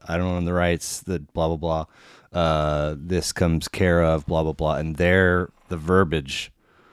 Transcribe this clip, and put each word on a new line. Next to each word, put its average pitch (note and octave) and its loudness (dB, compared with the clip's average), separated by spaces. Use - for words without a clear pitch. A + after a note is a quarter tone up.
"I E2 -2
don't F2+ 0
own F2 -2
the F2 -2
rights, F2 -2
the F2+ -6
blah, D#2+ -4
blah, - -4
blah. D#2+ -4
Uh, D2+ 0
this E2+ -4
comes E2 0
care F2 2
of, D#2+ 2
blah, E2 0
blah, D#2 -2
blah." D2+ -2
And D#2+ -4
their, F2+ 4
the F#2 -8
verbiage D#2+ 0